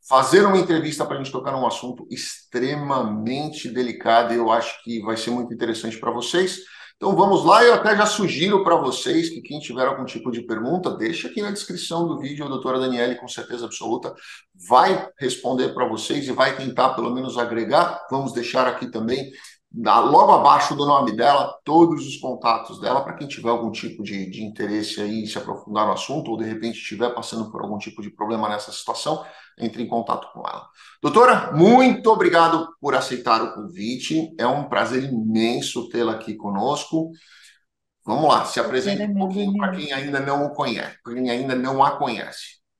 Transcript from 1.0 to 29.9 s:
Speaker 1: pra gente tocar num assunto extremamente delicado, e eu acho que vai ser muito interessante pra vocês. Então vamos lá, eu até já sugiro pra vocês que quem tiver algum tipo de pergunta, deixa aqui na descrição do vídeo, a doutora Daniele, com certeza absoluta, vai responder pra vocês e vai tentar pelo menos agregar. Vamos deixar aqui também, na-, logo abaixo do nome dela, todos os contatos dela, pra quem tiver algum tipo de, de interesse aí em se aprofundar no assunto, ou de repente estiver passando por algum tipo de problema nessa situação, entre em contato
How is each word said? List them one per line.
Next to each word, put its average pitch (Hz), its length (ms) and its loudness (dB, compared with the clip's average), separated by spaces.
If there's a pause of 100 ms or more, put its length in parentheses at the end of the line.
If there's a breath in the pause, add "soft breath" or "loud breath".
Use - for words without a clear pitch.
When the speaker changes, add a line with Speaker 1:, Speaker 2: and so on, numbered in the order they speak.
Speaker 1:
pra 139 140 -6
gente 135 120 -8
tocar 131 220 -6
num 131 140 -2
assunto 123 440 -6
extremamente 135 1600 -4
delicado, 117 640 2
e 120 60 0
eu 113 120 2
acho - 320 0
que 117 200 -6
vai 113 160 -4
ser - 120 -4
muito 120 220 -4
interessante 110 460 -4
pra 120 120 -2
vocês. 170 500 -2 (360 loud breath)
Então 196 200 0
vamos 180 280 4
lá, 202 200 8
eu 233 100 10
até 208 220 4
já 208 100 4
sugiro 190 560 2
pra 170 140 4
vocês 143 520 0
que - 140 -10
quem 147 160 -12
tiver 151 260 -4
algum 131 200 -2
tipo 117 260 -8
de 117 120 -6
pergunta, 117 540 -4
deixa 110 300 -4
aqui - 160 -6
na 208 80 -4
descrição 170 560 -6
do 139 140 -6
vídeo, 143 260 -8
a - 20 -10
doutora 131 300 -4
Daniele, 123 380 -2
com 127 100 -16
certeza 117 400 -10
absoluta, 110 480 -6 (540 loud breath)
vai 165 400 4 (100)
responder 127 560 -2
pra 123 140 0
vocês 135 400 -4
e 123 40 -4
vai 135 240 2
tentar 131 340 0
pelo 120 220 -4
menos 123 240 -6
agregar. 120 720 0
Vamos 135 240 -4
deixar 123 360 0
aqui 120 240 -4
também, 123 360 -4 (440 loud breath)
na-, 110 280 4
logo 156 320 8
abaixo 143 440 6
do 143 100 0
nome 131 300 4
dela, 139 360 2 (120)
todos 151 420 4
os 135 120 -12
contatos 117 640 -2
dela, 123 220 0
pra - 120 -10
quem 151 120 -12
tiver 113 240 -4
algum 117 220 -2
tipo - 320 -10
de, 98 260 -8
de 110 140 -10
interesse 107 560 -6
aí 107 240 -4
em - 20 -8
se - 100 -8
aprofundar 104 500 -4
no 98 60 0
assunto, 131 380 -6
ou 110 80 -4
de 110 60 -4
repente 113 340 -6
estiver 117 340 -4
passando 113 380 -8
por - 100 -12
algum 104 160 -6
tipo 107 240 -12
de 104 100 -12
problema 110 380 -4
nessa 104 220 -8
situação, - 540 -6 (320 loud breath)
entre 113 280 -6
em - 20 -8
contato - 460 -6